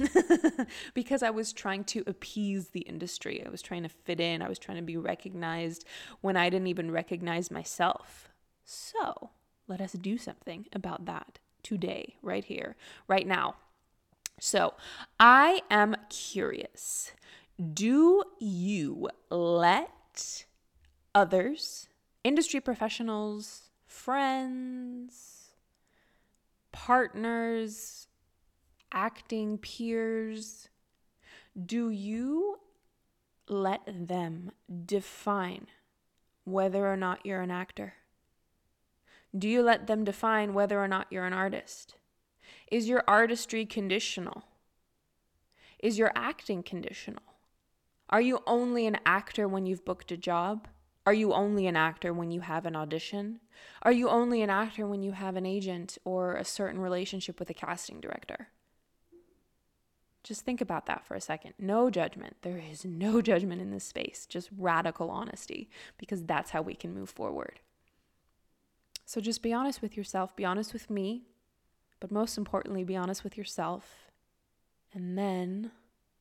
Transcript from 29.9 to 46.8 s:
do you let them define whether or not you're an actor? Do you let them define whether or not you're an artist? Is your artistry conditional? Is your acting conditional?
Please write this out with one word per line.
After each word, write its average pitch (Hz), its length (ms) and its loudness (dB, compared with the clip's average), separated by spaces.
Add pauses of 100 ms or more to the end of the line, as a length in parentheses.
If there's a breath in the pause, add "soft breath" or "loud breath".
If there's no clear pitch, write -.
do 233 240 0
you 254 680 -2 (880)
let 196 380 0
them 175 640 -4 (340)
define 196 800 -2 (800)
whether 190 420 2
or 196 100 2
not 185 280 -2
you're 190 160 -4
an 180 100 -2
actor? 190 420 -6 (1400 soft breath)
Do 190 100 0
you 240 140 4
let 220 260 6
them 220 160 2
define 208 500 2
whether 202 280 4
or 196 60 2
not 190 240 0
you're 185 140 -4
an 185 80 -2
artist? - 640 -4 (760 loud breath)
Is 226 160 2
your 247 200 4
artistry 226 580 4
conditional? 196 800 -2 (1400 soft breath)
Is 208 180 0
your 220 180 6
acting 226 480 -4
conditional? - 600 -10 (840)